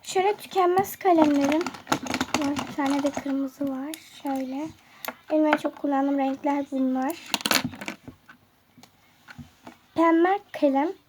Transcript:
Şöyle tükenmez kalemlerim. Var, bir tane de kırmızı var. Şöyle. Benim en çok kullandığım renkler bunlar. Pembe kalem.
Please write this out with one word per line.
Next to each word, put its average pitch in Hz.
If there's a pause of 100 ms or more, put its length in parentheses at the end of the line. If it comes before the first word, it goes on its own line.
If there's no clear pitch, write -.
Şöyle 392
tükenmez 359
kalemlerim. 302 (760)
Var, 294
bir -
tane 277
de 285
kırmızı 277
var. 269 (300)
Şöyle. 269 (640)
Benim 311
en 302
çok 294
kullandığım 277
renkler 277
bunlar. 262 (2750)
Pembe 330 (220)
kalem. 277 (200)